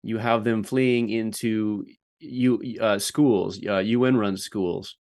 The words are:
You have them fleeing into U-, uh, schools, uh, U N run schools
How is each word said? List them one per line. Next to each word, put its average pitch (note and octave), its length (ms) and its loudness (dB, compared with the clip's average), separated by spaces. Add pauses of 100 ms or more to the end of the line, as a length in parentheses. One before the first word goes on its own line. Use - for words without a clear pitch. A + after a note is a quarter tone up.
You A2+ 140 -4
have A2+ 260 2
them A2+ 180 0
fleeing B2 480 0
into A2 720 -2 (360)
U-, B2 420 0 (180)
uh, G#2 200 2
schools, G2 680 2
uh, G2 120 0
U A#2 260 2
N B2+ 120 4
run G2+ 200 0
schools F#2+ 640 -6